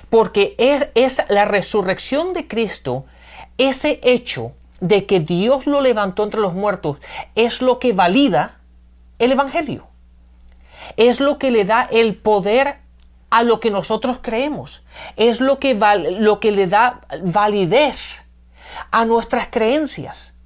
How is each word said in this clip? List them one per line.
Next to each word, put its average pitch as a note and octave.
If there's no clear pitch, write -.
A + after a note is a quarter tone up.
Porque A3
es, C4
es B3+
la G3+
resurrección G#3
de F4
Cristo, D#3+
ese C4+
hecho A#3+
de G3
que F#3
Dios G3+
lo C#4+
levantó G#3+
entre G#3
los F#3
muertos, F#3
es A3+
lo B3+
que B3
valida F#3
el B3
evangelio. C#4
Es A#3
lo C#4
que C4
le A3
da A3+
el A3+
poder G#3+
a A#3
lo A3+
que A3+
nosotros G#3+
creemos. A3+
Es A#3
lo C4+
que C4+
val-, G3
lo G#3
que A3
le G3
da A3
validez G#3
a A3+
nuestras A3+
creencias. B3